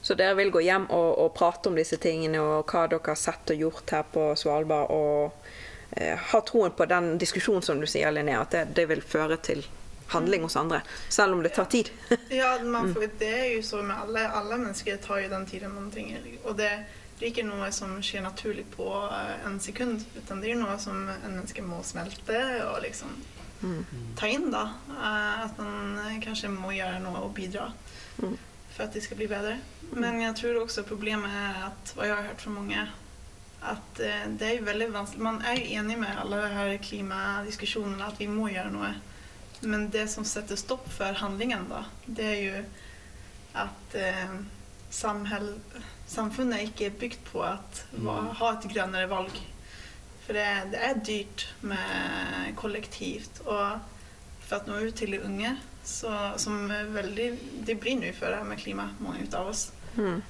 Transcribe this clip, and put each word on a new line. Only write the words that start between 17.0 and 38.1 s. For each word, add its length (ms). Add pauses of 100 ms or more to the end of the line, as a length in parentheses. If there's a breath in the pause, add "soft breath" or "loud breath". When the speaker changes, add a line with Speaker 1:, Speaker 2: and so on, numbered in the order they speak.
Speaker 2:
det 80
er 60
ikke 160
noe 240
som 300
skjer 200
naturlig 440 (100)
på, 80 (260)
eh, 360
en 120
sekund, 460 (120)
utan 260
det 80
er 40
jo 60
noe 180
som 300
en 280
menneske 260
må 200
smelte 800 (120)
og 80
liksom 260 (540)
Speaker 1:
Mm. 240 (300)
Speaker 2:
ta 100
inn 240
da, 180 (220)
eh, 540
at 140
man, 400
eh, 220
kanskje 340
må 220
gjøre 260
noe 220
og 100
bidra 380 (480 loud breath)
Speaker 1:
Mm. 160 (400)
Speaker 2:
for 60
at 100
det 100
skal 140
bli 100
bedre. 320 (340)
Speaker 1:
Mm. 80
Speaker 2:
Men 200
jeg 140
tror 320
også 180
problemet 460
er 360
at, 300
hva 80
jeg 100
har 100
hørt 180
fra 80
mange, 380 (760)
at, 380
eh, 280
det 140
er 160
jo 60
veldig 280
vanskelig. 280
Man 220
er 140
jo 240
enig 180
med 200
alle 240
de 120
her 240
klimadiskusjonene 1300
at 120